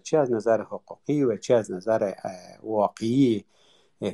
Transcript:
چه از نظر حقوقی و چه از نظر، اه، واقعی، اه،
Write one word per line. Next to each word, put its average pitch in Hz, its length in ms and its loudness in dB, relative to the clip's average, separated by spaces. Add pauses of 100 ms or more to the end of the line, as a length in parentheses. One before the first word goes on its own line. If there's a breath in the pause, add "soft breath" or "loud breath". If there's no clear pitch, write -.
چه - 160 0
از 131 140 2
نظر 110 300 2
حقوقی 139 600 -4
و 113 120 2
چه - 180 0
از 101 180 0
نظر، 107 320 -2
اه، - 280 -6 (300)
واقعی، 110 800 0 (580)
اه، 101 120 -4